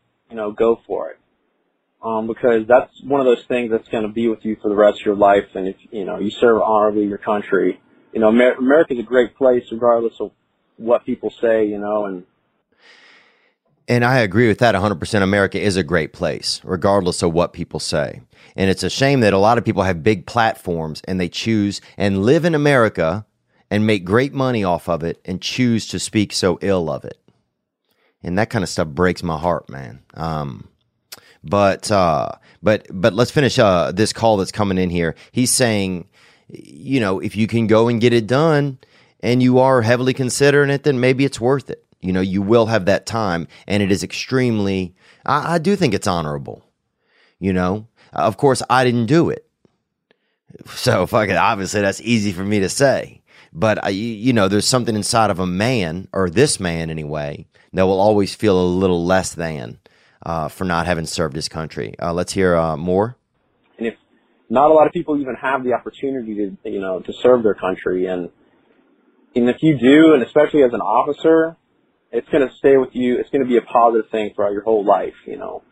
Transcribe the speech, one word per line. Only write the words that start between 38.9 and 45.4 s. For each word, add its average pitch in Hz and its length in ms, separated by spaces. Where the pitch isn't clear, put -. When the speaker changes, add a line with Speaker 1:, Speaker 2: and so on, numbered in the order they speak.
Speaker 2:
and 123 200
you 127 180
are 131 220
heavily 123 320
considering 139 560
it, 139 140
then 135 160
maybe 127 260
it's 135 160
worth 127 280
it. - 140
You 92 120
know, 95 80
you 95 200
will 113 240
have 107 200
that 95 200
time, 92 420
and 104 160
it 95 80
is 92 120
extremely, 98 920
I, 151 320